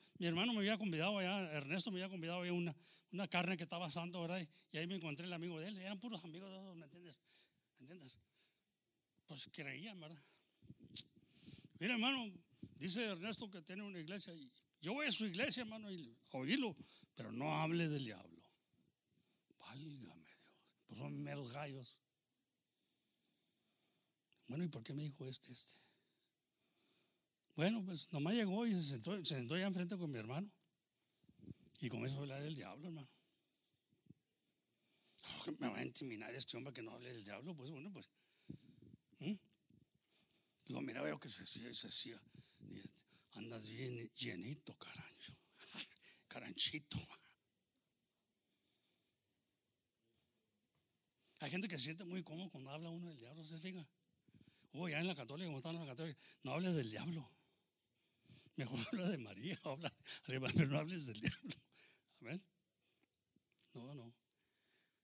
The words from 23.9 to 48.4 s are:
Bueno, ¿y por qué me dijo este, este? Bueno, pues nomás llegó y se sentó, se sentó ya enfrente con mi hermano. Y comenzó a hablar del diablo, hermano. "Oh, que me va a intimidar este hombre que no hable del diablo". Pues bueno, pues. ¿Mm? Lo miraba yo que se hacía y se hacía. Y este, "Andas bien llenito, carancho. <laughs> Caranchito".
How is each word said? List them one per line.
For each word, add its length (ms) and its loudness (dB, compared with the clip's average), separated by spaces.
Bueno, 180 0
¿y 20 4
por 160 -4
qué 100 -6
me 100 0
dijo 240 -4
este, 240 -4
este? 240 -4
Bueno, 300 6
pues 260 -2
nomás 220 4
llegó 320 4
y 80 6
se 80 6
sentó, 420 2
se 120 4
sentó 220 0
ya 100 4
enfrente 300 0
con 140 -2
mi 80 0
hermano. 300 -2
Y 100 -4
comenzó 280 0
a 40 -2
hablar 200 -4
del 140 -2
diablo, 320 -8
hermano. 220 -8
"Oh, 200 -6
que 80 -2
me 160 -2
va 100 -2
a 80 0
intimidar 480 -4
este 240 0
hombre 160 -6
que 80 -8
no 100 -6
hable 220 -10
del 100 -8
diablo". 320 -8
Pues 160 -8
bueno, 200 -8
pues. 160 -12
¿Mm? 160 -2
Lo 140 -2
miraba 280 0
yo 100 -2
que 100 -6
se 140 0
hacía 260 0
y 60 2
se 120 6
hacía. 320 4
Y 100 -10
este, 240 -14
"Andas 360 -6
bien 460 -4
llenito, 600 -2
carancho. 560 -10
<laughs> 680 -12
Caranchito". 720 6